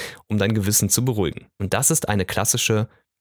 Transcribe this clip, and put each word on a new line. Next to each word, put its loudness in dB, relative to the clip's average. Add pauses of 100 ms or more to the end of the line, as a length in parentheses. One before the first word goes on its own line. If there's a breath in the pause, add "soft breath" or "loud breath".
(260 loud breath)
um -2
dein 2
Gewissen 2
zu 2
beruhigen. -2 (120)
Und -4
das 2
ist 0
eine 0
klassische, 0 (340 soft breath)